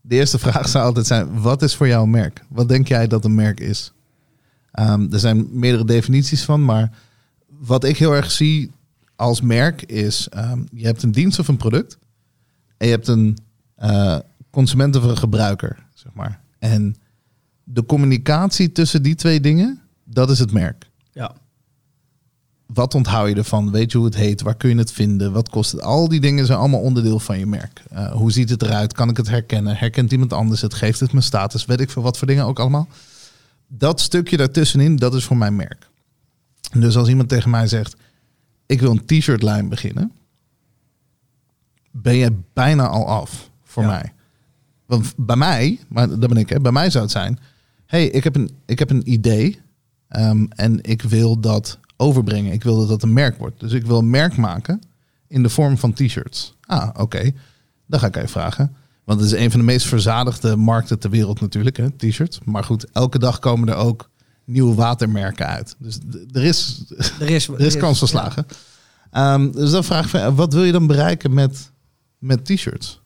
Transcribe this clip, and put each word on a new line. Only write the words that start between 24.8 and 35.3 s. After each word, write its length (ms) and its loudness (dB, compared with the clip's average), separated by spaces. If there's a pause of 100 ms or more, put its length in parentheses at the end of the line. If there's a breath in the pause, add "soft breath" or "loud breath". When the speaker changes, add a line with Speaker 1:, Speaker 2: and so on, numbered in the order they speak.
Speaker 1:
vinden? 400 0
Wat 180 -2
kost 220 -2
het? 100 -8
Al 260 2
die 120 2
dingen 260 2
zijn 140 2
allemaal 200 2
onderdeel 400 0
van 200 -4
je 60 -4
merk. 440 -8
Eh, 220 -8
hoe 200 2
ziet 180 0
het 120 -2
eruit? 320 0
Kan 160 0
ik 80 -2
het 120 -4
herkennen? 460 -2
Herkent 360 0
iemand 220 0
anders 280 0
het? 120 -4
Geeft 260 -2
het 140 0
me 80 4
status? 440 -2
Weet 140 -2
ik 100 -2
veel 140 -6
wat 140 -2
voor 100 -4
dingen 180 2
ook 140 -4
allemaal. 280 0 (800 loud breath)
Dat 340 -2
stukje 360 0
daartussenin, 580 2
dat 180 0
is 100 -2
voor 140 0